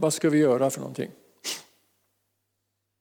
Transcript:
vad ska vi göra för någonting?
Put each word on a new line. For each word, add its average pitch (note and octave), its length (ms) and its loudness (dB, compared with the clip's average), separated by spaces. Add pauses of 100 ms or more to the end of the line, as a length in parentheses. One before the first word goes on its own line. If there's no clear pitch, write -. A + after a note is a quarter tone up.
vad D#3 140 0
ska D#3+ 160 0
vi D3+ 80 2
göra C3+ 320 4
för C#3+ 100 -10
någonting? C3 320 -10 (1900)